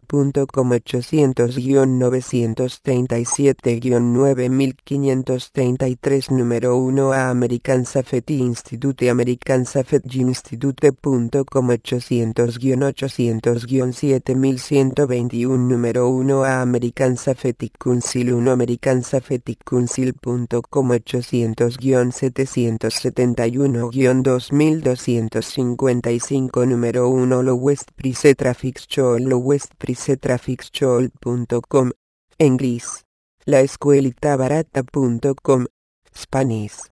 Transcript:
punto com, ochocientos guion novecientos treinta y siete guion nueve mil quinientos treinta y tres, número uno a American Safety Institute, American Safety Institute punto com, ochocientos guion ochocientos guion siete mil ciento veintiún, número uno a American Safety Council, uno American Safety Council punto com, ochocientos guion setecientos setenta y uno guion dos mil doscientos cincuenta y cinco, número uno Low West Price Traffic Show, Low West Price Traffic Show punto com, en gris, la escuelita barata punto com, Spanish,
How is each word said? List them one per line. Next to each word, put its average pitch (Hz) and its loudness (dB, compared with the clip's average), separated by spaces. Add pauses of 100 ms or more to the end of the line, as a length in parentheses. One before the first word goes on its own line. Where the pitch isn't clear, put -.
punto 139 0
com, 127 0
ochocientos 127 0
guion 131 2
novecientos 123 -2
treinta 123 0
y 120 -2
siete 131 2
guion 120 2
nueve 131 2
mil 131 0
quinientos 131 -4
treinta 127 0
y 127 -4
tres, 139 -2
número 123 2
uno 135 0
a 131 0
American 123 0
Safety 131 -4
Institute, 123 -2
American 123 0
Safety 131 -2
Institute 131 0
punto 131 0
com, 127 0
ochocientos 120 0
guion 131 0
ochocientos 120 -2
guion 131 0
siete 131 0
mil 131 2
ciento 135 2
veintiún, 123 0
número 120 2
uno 135 2
a 131 0
American 123 0
Safety 123 -4
Council, 123 0
uno 120 2
American 123 0
Safety 123 -4
Council 127 -2
punto 120 -4
com, 131 0
ochocientos 120 -2
guion 123 2
setecientos 120 -2
setenta 123 0
y 120 -2
uno 123 0
guion 127 2
dos 127 0
mil 156 2
doscientos 120 -2
cincuenta 123 -2
y 120 -2
cinco, 131 -2
número 123 0
uno 127 2
Low 127 0
West 139 -2
Price 135 4
Traffic 127 -4
Show, 123 2
Low 127 0
West 139 -2
Price 131 -4
Traffic 123 -4
Show 127 0 (100)
punto 120 -4
com, 131 0 (480)
en 139 4
gris, 127 -4 (420)
la 139 4
escuelita 139 2
barata 135 -2
punto 127 -2
com, 131 0 (500)
Spanish, 117 -4 (200)